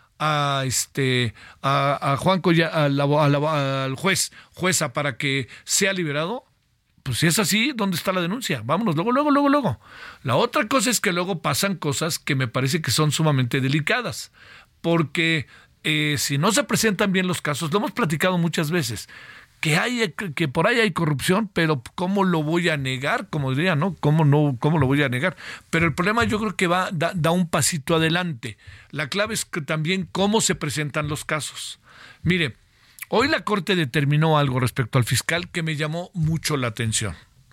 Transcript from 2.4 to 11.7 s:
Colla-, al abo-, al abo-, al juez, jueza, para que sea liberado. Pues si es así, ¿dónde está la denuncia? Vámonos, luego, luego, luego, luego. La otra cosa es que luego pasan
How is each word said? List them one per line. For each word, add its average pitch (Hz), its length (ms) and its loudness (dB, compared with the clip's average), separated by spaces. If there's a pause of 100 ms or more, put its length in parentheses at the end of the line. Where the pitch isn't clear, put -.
Colla-, 165 280 4
al 143 300 2
abo-, 147 220 4
al 143 140 4
abo-, 147 160 0
al 135 420 -2
juez, 175 380 -2 (200)
jueza, 170 400 -2
para 143 240 -4
que 135 320 -2 (160)
sea 196 300 0
liberado. 170 500 -4 (600)
Pues 123 160 -4
si 156 80 4
es 165 100 2
así, 220 380 2
¿dónde 196 220 -2
está - 160 -4
la 185 80 0
denuncia? 170 440 -4
Vámonos, 170 300 0
luego, 196 160 0
luego, 294 180 2
luego, 285 180 4
luego. 269 320 2 (440)
La 127 120 0
otra 233 320 0
cosa 254 220 0
es 226 120 0
que 190 120 0
luego 180 300 -4
pasan 175 320 0